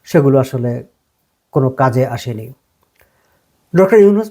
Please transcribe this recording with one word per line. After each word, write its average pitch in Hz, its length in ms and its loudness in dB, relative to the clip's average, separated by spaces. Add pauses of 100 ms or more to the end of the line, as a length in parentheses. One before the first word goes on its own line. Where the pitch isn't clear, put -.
সেগুলো 139 340 0
আসলে 123 460 -4 (720)
কোনো 131 160 0
কাজে 131 360 -2
আসেনি। 117 400 -10 (1300)
ডক্টর 190 240 4
ইউনূস 208 320 4